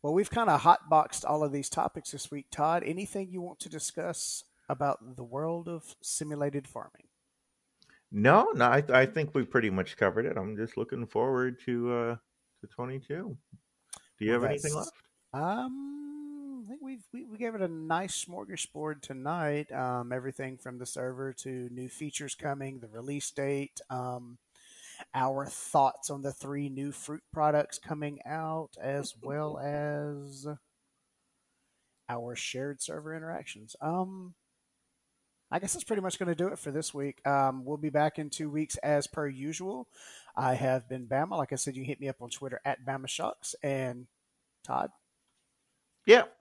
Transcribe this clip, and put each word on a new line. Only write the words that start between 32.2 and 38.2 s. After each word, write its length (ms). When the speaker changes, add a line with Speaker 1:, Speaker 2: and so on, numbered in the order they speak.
Speaker 1:
shared 460
server 340
interactions. 680
Um, 520
I 80
guess 140
that's 120
pretty 160
much 180
gonna 160
do 120
it 120
for 120
this 220
week. 320
Um, 380
we'll 140
be 140
back 280
in 100